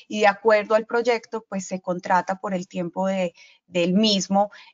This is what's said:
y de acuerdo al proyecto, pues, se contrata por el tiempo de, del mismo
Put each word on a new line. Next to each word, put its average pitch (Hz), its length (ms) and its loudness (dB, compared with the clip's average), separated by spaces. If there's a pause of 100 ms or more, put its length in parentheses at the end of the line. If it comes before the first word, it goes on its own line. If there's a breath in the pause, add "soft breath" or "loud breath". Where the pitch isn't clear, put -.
y 214 120 -6
de 208 60 4
acuerdo 208 480 2
al 220 100 2
proyecto, 233 640 -2
pues, 190 180 -8
se 185 140 -8
contrata 185 600 -2
por 208 120 -6
el 180 160 -4
tiempo 185 380 -4
de, 190 260 -2 (340 loud breath)
del 180 280 0
mismo 202 560 2 (240 loud breath)